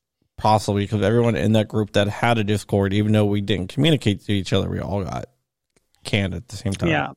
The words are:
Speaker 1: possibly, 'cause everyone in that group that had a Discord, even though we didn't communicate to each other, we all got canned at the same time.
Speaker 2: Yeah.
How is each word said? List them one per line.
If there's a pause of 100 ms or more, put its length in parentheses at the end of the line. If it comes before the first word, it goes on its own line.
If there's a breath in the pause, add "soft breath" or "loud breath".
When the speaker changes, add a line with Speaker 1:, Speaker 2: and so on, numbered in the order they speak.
(380)
Speaker 1:
possibly,
'cause
everyone
in
that
group
that
had
a
Discord,
even
though
we
didn't
communicate
to
each
other,
we
all
got (800)
canned
at
the
same
time.
Speaker 2:
Yeah.